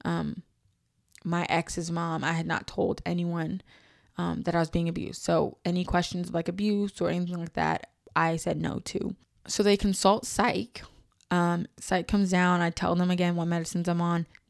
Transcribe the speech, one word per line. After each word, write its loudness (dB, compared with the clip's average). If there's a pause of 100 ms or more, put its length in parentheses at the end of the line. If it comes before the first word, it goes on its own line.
um, -4 (840)
my -2
ex's -2
mom, -2
I 0
had -2
not -4
told -2
anyone, -2 (560)
um, -2
that -2
I 4
was 0
being 0
abused. -6
So 2
any 0
questions -2
of, -10
like, -2
abuse -2
or 0
anything -2
like -8
that, -2 (240)
I 2
said -2
no -4
to. -6 (320)
So 0
they 8
consult 2
psych. -2 (480)
Um, 2 (140)
psych -2
comes 4
down. 4
I 2
tell 0
them 2
again 2
what 0
medicines -2
I'm 2
on. 2 (220)